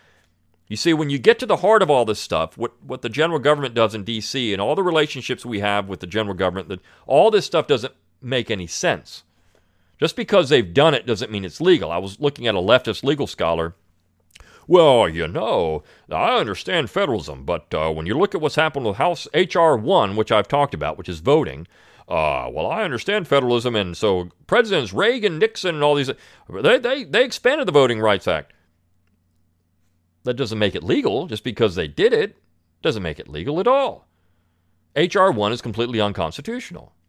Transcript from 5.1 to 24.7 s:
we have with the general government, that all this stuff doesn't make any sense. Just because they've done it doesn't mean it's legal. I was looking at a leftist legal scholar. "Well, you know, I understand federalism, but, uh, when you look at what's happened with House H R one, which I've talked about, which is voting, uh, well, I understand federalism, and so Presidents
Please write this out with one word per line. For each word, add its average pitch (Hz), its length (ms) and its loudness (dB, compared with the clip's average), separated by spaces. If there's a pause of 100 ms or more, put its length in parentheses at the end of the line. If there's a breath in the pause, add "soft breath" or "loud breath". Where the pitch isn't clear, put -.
we 113 160 -4
have 101 280 0
with 92 100 -10
the 87 80 -14
general 101 280 -4
government, 90 340 -4
that 92 100 -10 (280 soft breath)
all 175 240 6
this 196 140 2
stuff 160 220 -2
doesn't 127 260 -2 (280)
make 123 300 -4
any 92 160 -6
sense. - 560 -6 (760)
Just 160 160 0
because 190 340 2
they've 113 240 2
done 151 200 6
it 123 140 -2
doesn't 110 240 -4
mean 101 120 -6
it's 87 160 -10
legal. 143 320 4
I 85 60 -2
was 95 220 -8
looking 139 280 -2
at 104 80 2
a 92 40 0
leftist 110 440 2
legal 143 220 0
scholar. 82 500 -2 (920 soft breath)
"Well, 139 420 6
you 80 180 -4
know, 98 560 -2 (280 soft breath)
I 147 240 0
understand 156 560 -4
federalism, 82 540 -4
but, 85 280 -6
uh, 80 180 -2
when 80 140 -6
you 107 120 -2
look 202 180 0
at 170 60 -4
what's 151 140 -2
happened 151 300 0
with 101 120 -2
House 165 360 -2
H 175 220 0
R 165 200 6
one, 113 400 2
which 107 160 0
I've 107 160 2
talked 143 280 -2
about, 76 240 -6
which 92 100 -14
is 85 100 -8
voting, 85 480 0 (400 soft breath)
uh, 73 460 -2
well, 78 140 -4
I 190 160 -4
understand 180 440 -4
federalism, 120 480 2
and 90 220 -2
so 90 320 0 (160)
Presidents 196 480 0